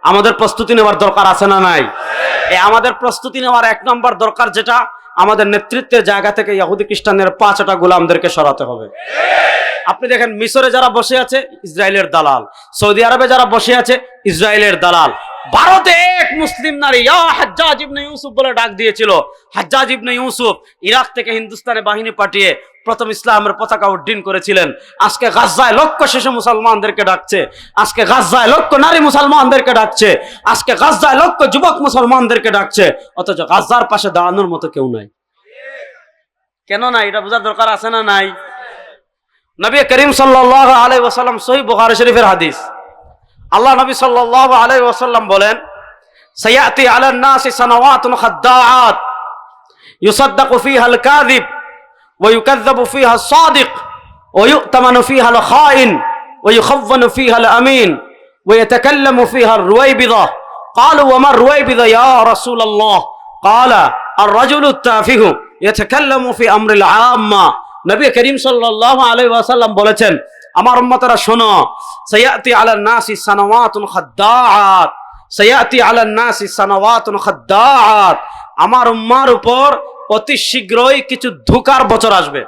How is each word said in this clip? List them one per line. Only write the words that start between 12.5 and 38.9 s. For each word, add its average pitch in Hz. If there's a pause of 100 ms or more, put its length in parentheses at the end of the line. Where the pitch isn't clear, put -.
সৌদি 208
আরবে 247
যারা 254
বসে 233
আছে, 247 (260)
ইসরায়েলের 202
দালাল, 175 (400)
ভারতে 370
এক 359 (100)
মুসলিম 311
নারী 285
ইয়া 330
হাজ্জাজ 302
ইবনে 285
ইউসুফ 285
বলে 262
ডাক 233
দিয়েছিল। 214 (440)
হাজ্জাজ 220
ইবনে 247
ইউসুফ 240 (260)
ইরাক 233
থেকে 233
হিন্দুস্তানে 220
বাহিনী 214
পাঠিয়ে 196 (300)
প্রথম 220
ইসলামের 214
পতাকা 214
উড্ডীন 196
করেছিলেন। 185 (280)
আজকে 220
গাজায় 233
লক্ষ 302
শিশু 262
মুসলমানদেরকে 220
ডাকছে, 185 (300)
আজকে 220
গাজায় 233
লক্ষ 294
নারী 320
মুসলমানদেরকে 277
ডাকছে, 214 (280)
আজকে -
গাজায় 262
লক্ষ 320
যুবক 285
মুসলমানদেরকে 240
ডাকছে, 196 (260)
অথচ 180
গাজার 220
পাশে 202
দাঁড়ানোর 180
মতো 165
কেউ 131
নাই। 104 (1600)
কেন 226
নাই? 220
এটা 208
বোঝার 208
দরকার 220
আছে 220
না 226
নাই? 196 (1300)